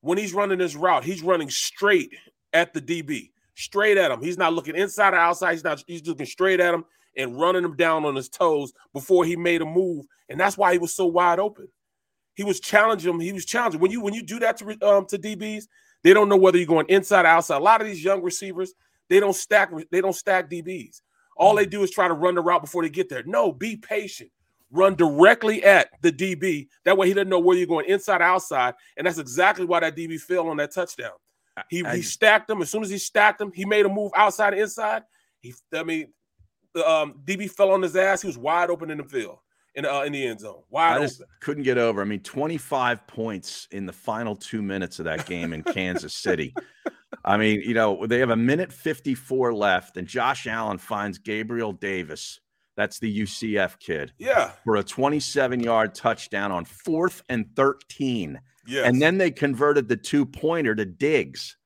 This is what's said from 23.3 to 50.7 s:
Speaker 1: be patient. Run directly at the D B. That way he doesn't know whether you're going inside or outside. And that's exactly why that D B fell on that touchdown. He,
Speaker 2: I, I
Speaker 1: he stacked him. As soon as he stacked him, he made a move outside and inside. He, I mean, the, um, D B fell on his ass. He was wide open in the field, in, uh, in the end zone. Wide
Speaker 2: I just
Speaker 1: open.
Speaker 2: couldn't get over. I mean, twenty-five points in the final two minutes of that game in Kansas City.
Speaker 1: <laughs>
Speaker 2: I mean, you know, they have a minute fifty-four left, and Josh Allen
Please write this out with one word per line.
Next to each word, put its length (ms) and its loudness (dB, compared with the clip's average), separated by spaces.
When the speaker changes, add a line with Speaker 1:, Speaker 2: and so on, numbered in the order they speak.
Speaker 1:
be 240 -8
patient. 540 -10
Run 240 4
directly 680 6
at 240 8
the 120 4
D 240 -4
B. 320 -4
That 120 6
way 120 4
he 60 2
doesn't 140 0
know 120 2
whether 180 4
you're 80 0
going 220 0
inside 320 0
or 40 2
outside. 500 0
And 100 -4
that's 120 -2
exactly 460 0
why 160 0
that 160 -4
D 100 -10
B 100 -10
fell 320 -4
on 100 -6
that 140 -4
touchdown. 380 -8
He, 160 -6
Speaker 2:
I, 60 -6
I 60 -2
Speaker 1:
he 60 -4
stacked 460 2
him. 140 -2
As 80 -6
soon 140 -4
as 60 -8
he 80 -8
stacked 420 2
him, 120 -6
he 120 -10
made 200 2
a 40 2
move 260 -4
outside 380 2
and 100 -2
inside. 400 -4
He, 140 -20
I 80 -4
mean, 300 -8
the, 160 0
um, 360 0
D 120 -4
B 120 -8
fell 240 2
on 100 2
his 140 -2
ass. 260 2
He 60 -6
was 100 -8
wide 320 0
open 220 -6
in 60 -8
the 60 -10
field, 340 -8
in, 100 -10
uh, 180 -2
in 100 -4
the 120 -6
end 160 -6
zone. 300 -18
Wide 280 2
Speaker 2:
I 20 0
just 200 -4
Speaker 1:
open. 200 -20
Speaker 2:
couldn't 240 -6
get 120 2
over. 240 0
I 40 -2
mean, 160 -6
twenty-five 880 -4
points 640 -10
in 140 -10
the 60 -12
final 440 -8
two 260 -10
minutes 380 -8
of 60 -8
that 200 -6
game 260 -8
in 120 -12
Kansas 500 -6
City. 400 -6
Speaker 1:
<laughs> 360 -20
Speaker 2:
I 120 0
mean, 260 0
you 120 -4
know, 320 0
they 140 0
have 100 0
a 60 0
minute 360 -2
fifty-four 800 -4
left, 440 -2
and 100 -10
Josh 400 -4
Allen 320 -6